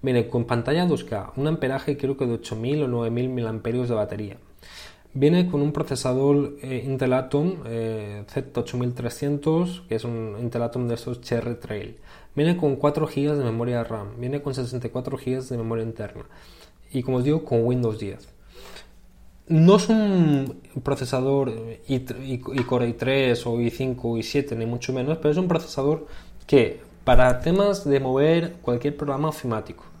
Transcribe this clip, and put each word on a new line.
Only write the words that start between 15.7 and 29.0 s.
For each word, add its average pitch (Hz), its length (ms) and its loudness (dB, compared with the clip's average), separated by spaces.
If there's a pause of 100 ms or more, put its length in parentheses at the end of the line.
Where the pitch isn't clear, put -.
interna. 113 400 -8 (720)
Y 127 100 -2
como 127 140 0
os 123 80 2
digo, 156 180 2
con 117 220 2
Windows 120 340 0
diez. 98 300 -10 (1200)
No 165 260 8
es 180 140 2
un 180 720 4 (200)
procesador, 135 680 0
eh, 113 400 -10
i, 135 60 2
i, 127 460 -6 (120)
i 131 100 0
Core 120 240 2
i 117 60 -2
tres 127 520 2
o 120 140 -2
i 120 100 2
cinco 123 420 -4
o 117 60 -2
i 113 60 -2
siete, 139 320 -2
ni 113 100 -4
mucho 120 280 -4
menos, 131 240 -2
pero 151 140 2
es 151 60 2
un 185 120 0
procesador 156 580 0 (400)
que - 400 4 (220)
para 127 300 8
temas 190 500 2
de 139 100 6
mover 151 640 2
cualquier 123 340 0
programa 143 340 -2